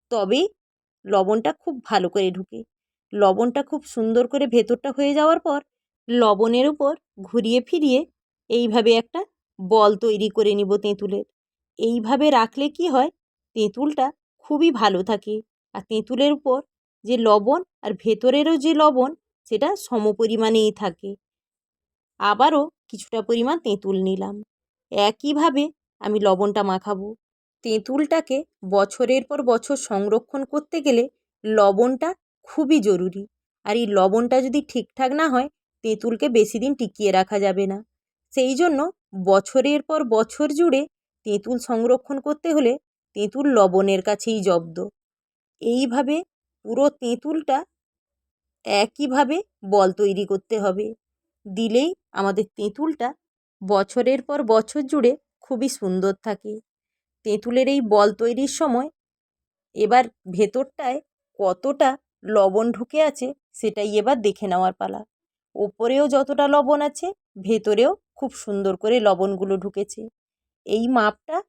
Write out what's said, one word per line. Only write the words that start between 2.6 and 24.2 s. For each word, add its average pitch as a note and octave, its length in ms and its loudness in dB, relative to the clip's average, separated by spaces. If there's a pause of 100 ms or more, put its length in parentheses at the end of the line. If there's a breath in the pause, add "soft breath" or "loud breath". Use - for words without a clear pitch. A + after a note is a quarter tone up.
লবণটা G#3 500 2
খুব C#4+ 240 -6
সুন্দর A3+ 400 0
করে C#4+ 200 -2
ভেতরটা A#3+ 460 0
হয়ে C#4+ 220 0
যাওয়ার D#4 260 2
পর D4 200 -2 (480)
লবণের A#3 600 4
উপর D4 240 0 (300)
ঘুরিয়ে A3+ 380 0
ফিরিয়ে C#4+ 400 0 (500)
এইভাবে A#3 440 2
একটা A#3 260 -4 (380)
বল G#3 380 4
তৈরি G#3+ 340 0
করে G#3 240 2
নিব G3+ 220 -2
তেঁতুলের। G3+ 500 -4 (520)
এইভাবে A#3+ 520 0
রাখলে B3+ 380 0
কি E4+ 200 -4
হয়, C4+ 220 2 (460)
তেঁতুলটা B3 500 -2 (380)
খুবই D4+ 260 2
ভালো G#3 320 0
থাকে। G#3 320 -4 (400)
আর G3 140 -10
তেঁতুলের A#3+ 440 0
উপর C4+ 260 -2 (460)
যে A3+ 140 -2
লবণ A3 420 2 (220)
আর G#3+ 180 -6
ভেতরেরও B3+ 560 2
যে D4+ 180 0
লবণ, D4 360 4 (360)
সেটা - 220 -2 (120)
সমপরিমাণেই A3 920 0
থাকে। G3 380 -8 (1080)
আবারও B3+ 420 4 (240)
কিছুটা A3+ 360 -8
পরিমাণ A#3+ 360 0
তেঁতুল G3 440 -2
নিলাম। F#3+ 340 -4 (560)